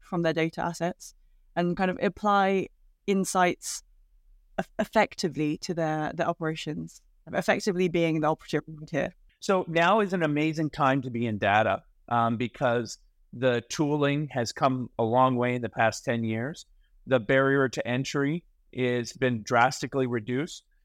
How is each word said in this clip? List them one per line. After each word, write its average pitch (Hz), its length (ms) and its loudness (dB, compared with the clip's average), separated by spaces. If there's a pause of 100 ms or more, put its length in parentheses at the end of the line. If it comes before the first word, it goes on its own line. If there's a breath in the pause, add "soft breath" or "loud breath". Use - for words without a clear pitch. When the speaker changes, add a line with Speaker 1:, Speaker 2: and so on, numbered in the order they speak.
Speaker 1:
from 170 220 -4
their 160 100 2
data 165 280 -2
assets 170 540 -6 (400)
and 175 220 0
kind 185 120 0
of 180 120 -4
apply 196 680 2 (400)
insights 190 760 0 (720)
eff-, 190 120 -6 (100)
effectively 156 800 -2
to - 140 -8
their, 156 400 -2
their 160 140 -4
operations, 160 720 -6 (300)
effectively 180 560 0
being 165 340 0
the 151 60 0
operative 156 400 -2
word 156 240 -16
here? 139 240 -4 (240)
Speaker 2:
So 185 280 0
now 170 340 4
is 190 120 -2
an 175 100 0
amazing 151 480 0
time 139 320 2
to 131 60 -8
be 117 160 -2
in 107 120 -2
data, 104 460 2 (260)
um, 117 280 0
because 120 600 -2 (380)
the 120 320 2
tooling 147 640 0
has 120 200 -2
come 131 480 0
a 117 40 0
long 127 340 4
way 123 180 0
in 123 80 -6
the 110 60 -4
past 113 360 0
ten 117 180 -2
years. 113 440 -6 (400)
The 127 120 2
barrier 135 480 4
to 120 200 -6
entry 139 560 -2 (340)
has 123 360 -2
been 123 280 0
drastically 127 640 2
reduced. 123 580 -4 (220)